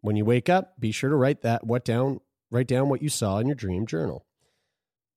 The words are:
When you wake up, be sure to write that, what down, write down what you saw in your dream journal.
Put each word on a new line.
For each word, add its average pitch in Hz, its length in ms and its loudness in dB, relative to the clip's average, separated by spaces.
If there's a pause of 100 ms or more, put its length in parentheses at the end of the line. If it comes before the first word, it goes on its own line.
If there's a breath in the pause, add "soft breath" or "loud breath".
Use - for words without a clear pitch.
When 107 140 0
you 104 100 0
wake 120 240 2
up, 185 300 0
be 113 120 -2
sure 135 180 -2
to 151 60 2
write 135 260 2
that, 117 240 0
what 120 180 -2
down, 127 360 0 (320)
write 123 160 0
down 131 220 2
what 131 120 -2
you 147 80 -2
saw 101 300 0
in 120 80 0
your 147 80 -2
dream 98 300 -4
journal. 80 400 -6 (920)